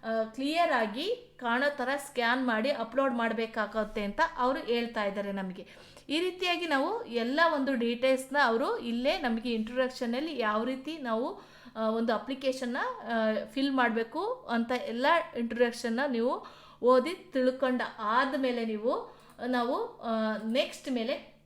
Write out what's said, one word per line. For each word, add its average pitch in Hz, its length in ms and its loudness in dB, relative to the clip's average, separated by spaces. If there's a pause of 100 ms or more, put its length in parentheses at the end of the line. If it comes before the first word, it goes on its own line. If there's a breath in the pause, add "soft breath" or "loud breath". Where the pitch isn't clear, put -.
ಆ, 226 200 0
ಕ್ಲಿಯರ್ 302 480 0
ಆಗಿ 247 640 -2
ಕಾಣೋ 254 400 0
ಥರ 247 200 -2
ಸ್ಕ್ಯಾನ್ 254 500 0
ಮಾಡಿ 226 240 2
ಅಪ್ಲೋಡ್ 254 440 0
ಮಾಡ್ಬೇಕಾಗತ್ತೆ 220 920 -2
ಅಂತ 202 160 -2 (160)
ಅವರು 254 220 2
ಹೇಳ್ತಾ 226 460 -2
ಇದ್ದಾರೆ 202 280 -2
ನಮಗೆ. 190 340 -6 (420 loud breath)
ಈ 311 120 0
ರೀತಿಯಾಗಿ 349 460 0
ನಾವು 320 380 0
ಎಲ್ಲ 233 360 0 (140)
ಒಂದು 269 200 2
ಡೀಟೇಲ್ಸ್‌ನ 254 680 2
ಅವರು 269 340 2
ಇಲ್ಲೇ 247 400 0
ನಮಗೆ 233 360 -2
ಇಂಟ್ರೊಡಕ್ಷನಲ್ಲಿ 254 840 -2
ಯಾವ 220 260 0
ರೀತಿ 262 340 -6
ನಾವು, 254 420 -4 (360 loud breath)
ಆ, 226 40 -6
ಒಂದು 226 340 2
ಅಪ್ಲಿಕೇಶನ್ನ, 262 600 -2 (260)
ಆ, 220 420 0
ಫಿಲ್ 277 280 0
ಮಾಡ್ಬೇಕು 233 600 2
ಅಂತ 233 400 -2
ಎಲ್ಲ 240 340 0 (320)
ಇಂಟ್ರೊಡಕ್ಷನ್ನ 233 680 0
ನೀವು 254 380 0 (360 loud breath)
ಓದಿ 254 320 6 (180)
ತಿಳ್ಕೊಂಡ 254 500 2 (160)
ಆದ್ಮೇಲೆ 247 680 2
ನೀವು, 226 520 -2 (300 loud breath)
ನಾವು, 254 540 -2
ಆ, 220 440 0
ನೆಕ್ಸ್ಟ್ 269 460 -2
ಮೇಲೆ 247 560 -4